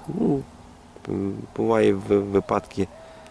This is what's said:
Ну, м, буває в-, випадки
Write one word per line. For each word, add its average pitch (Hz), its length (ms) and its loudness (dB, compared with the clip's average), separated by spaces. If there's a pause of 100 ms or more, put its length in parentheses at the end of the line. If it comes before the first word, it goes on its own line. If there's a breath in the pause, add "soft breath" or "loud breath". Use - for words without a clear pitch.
Ну, 151 360 -2 (680)
м, 98 240 -4 (240)
буває 110 360 4
в-, 101 280 2
випадки 98 680 0 (440 loud breath)